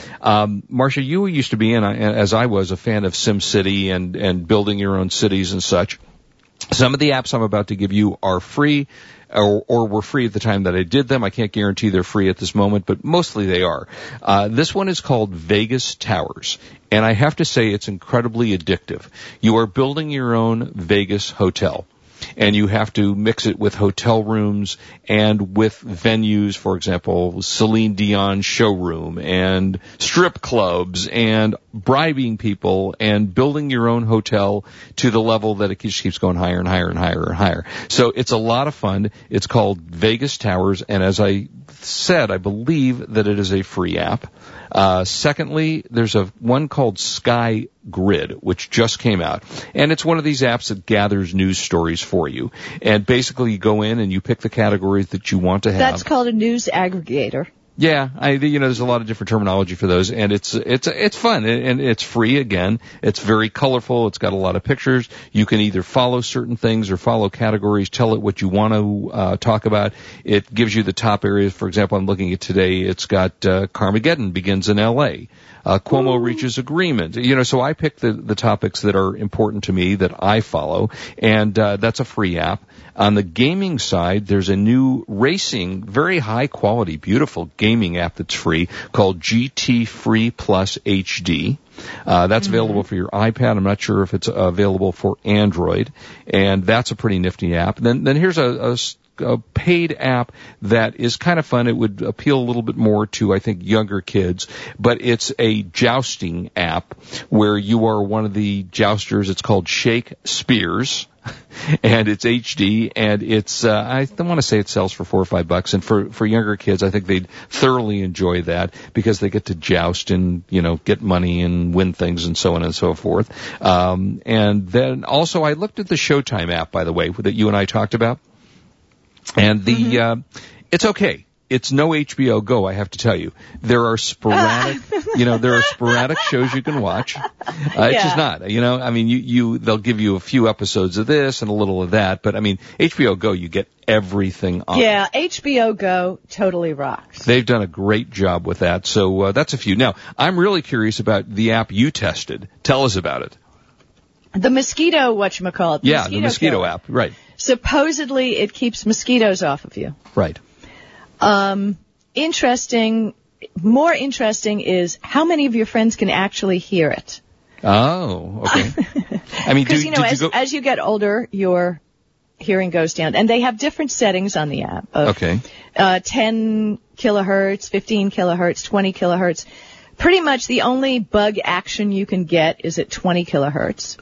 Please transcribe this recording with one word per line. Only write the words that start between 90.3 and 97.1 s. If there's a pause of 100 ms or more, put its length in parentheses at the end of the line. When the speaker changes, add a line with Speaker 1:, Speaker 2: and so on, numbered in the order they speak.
Speaker 1:
Plus
H
D. (460)
Uh,
that's
Speaker 2:
Mm-hmm.
Speaker 1:
available
for
your
iPad.
I'm
not
sure
if
it's
available
for
Android, (340)
and
that's
a
pretty